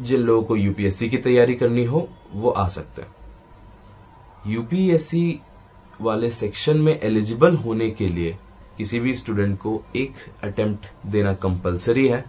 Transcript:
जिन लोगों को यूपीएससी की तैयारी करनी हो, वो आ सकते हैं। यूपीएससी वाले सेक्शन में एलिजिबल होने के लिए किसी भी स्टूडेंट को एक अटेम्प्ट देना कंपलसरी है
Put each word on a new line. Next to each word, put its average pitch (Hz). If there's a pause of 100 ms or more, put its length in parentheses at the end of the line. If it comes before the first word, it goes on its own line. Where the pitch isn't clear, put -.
जिन 123
लोगों 113
को 110
यूपीएससी 101
की 123
तैयारी 123
करनी 120
हो, 147 (240)
वो 107
आ 95
सकते -
हैं। - (1400)
यूपीएससी 165 (640)
वाले 113
सेक्शन 117
में 156
एलिजिबल 113
होने 113
के 104
लिए 85 (400)
किसी 113
भी 127
स्टूडेंट 101
को 110 (120)
एक 135 (300)
अटेम्प्ट 104
देना 101
कंपलसरी 92
है 120